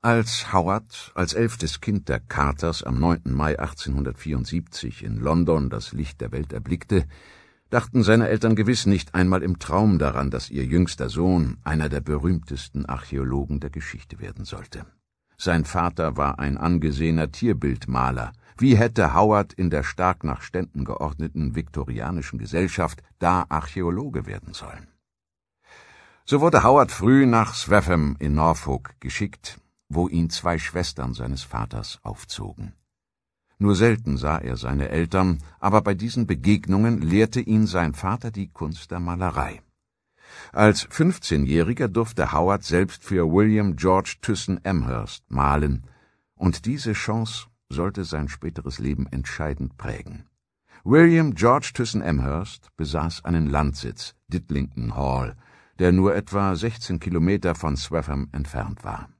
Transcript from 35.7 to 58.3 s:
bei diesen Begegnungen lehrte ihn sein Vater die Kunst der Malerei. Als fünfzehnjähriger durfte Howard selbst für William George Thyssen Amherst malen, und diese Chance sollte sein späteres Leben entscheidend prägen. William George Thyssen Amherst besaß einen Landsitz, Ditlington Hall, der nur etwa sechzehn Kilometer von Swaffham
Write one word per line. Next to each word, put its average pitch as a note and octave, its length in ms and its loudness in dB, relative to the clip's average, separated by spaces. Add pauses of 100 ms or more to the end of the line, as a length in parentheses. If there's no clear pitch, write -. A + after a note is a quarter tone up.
bei G#2 120 0
diesen A2+ 320 -2
Begegnungen G2 760 2
lehrte A2 380 2
ihn A2 260 2
sein F2 260 0
Vater A2 400 -4
die G2 160 -8
Kunst - 420 -10
der F2 80 -8
Malerei. F2 640 -4 (920)
Als - 380 4
fünfzehnjähriger E2+ 1000 0
durfte G2 440 -2
Howard F#2+ 320 0
selbst F2 400 0
für F2 260 0
William G#2 460 4
George F#2 460 2
Thyssen G2 420 -4
Amherst B1 640 -4
malen, C#2+ 560 2 (480)
und F2 300 0
diese A#2 300 -2
Chance A2+ 520 -4 (220)
sollte F#2 360 -4
sein D2+ 240 -4
späteres C#2 500 -8
Leben C2 280 -2
entscheidend C2+ 680 -6
prägen. - 480 -12 (580)
William D#3+ 520 6
George A#2+ 400 4
Thyssen A2 280 -4
Amherst D2+ 720 -4
besaß D#2 500 -4
einen E2 200 2
Landsitz, C#2 680 -4 (120)
Ditlington C2+ 680 -4
Hall, C2 400 -2 (420)
der F2+ 140 6
nur F#2 240 4
etwa G2 400 0
sechzehn A2+ 420 -6
Kilometer F2 560 0
von D2+ 220 -4
Swaffham C#2+ 560 -4